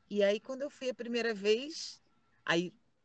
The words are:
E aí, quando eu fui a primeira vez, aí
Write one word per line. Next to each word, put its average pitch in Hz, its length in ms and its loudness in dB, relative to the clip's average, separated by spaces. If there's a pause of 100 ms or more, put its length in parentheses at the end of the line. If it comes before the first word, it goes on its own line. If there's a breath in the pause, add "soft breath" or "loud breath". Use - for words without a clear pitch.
(100)
E 202 120 2
aí, 202 180 6
quando 254 220 -10
eu 294 80 -6
fui - 200 -8
a 233 40 -2
primeira 233 400 -2
vez, 220 640 0 (440)
aí 170 280 2 (320)